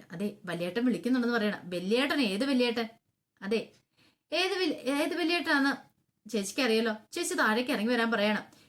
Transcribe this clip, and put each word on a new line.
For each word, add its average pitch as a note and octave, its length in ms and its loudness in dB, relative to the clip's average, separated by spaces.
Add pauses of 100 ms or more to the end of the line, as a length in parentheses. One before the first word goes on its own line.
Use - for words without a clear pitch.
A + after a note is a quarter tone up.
(120)
"അതെ, G3 340 -6
വല്യേട്ടൻ F3+ 400 -2
വിളിക്കുന്നുണ്ടെന്ന് A#3+ 520 2
പറയണം." G#3 260 0
"വല്യേട്ടൻ? A3 580 0
ഏത് G#3 240 0
വല്യേട്ടൻ?" A#3+ 420 0 (540)
"അതെ, G3+ 200 0 (720)
ഏത് F4+ 220 0
വല്യ-, F#4 260 0 (140)
ഏത് D#4 220 0
വല്യേട്ടനാന്ന് D#4 580 2 (560)
ചേച്ചിക്ക് G3+ 320 -2
അറിയാലോ, A3+ 340 2 (160)
ചേച്ചി E4+ 220 -4
താഴേക്ക് B3 380 2
ഇറങ്ങി A3+ 220 0
വരാൻ A#3 180 2
പറയണം." G#3 320 0 (260)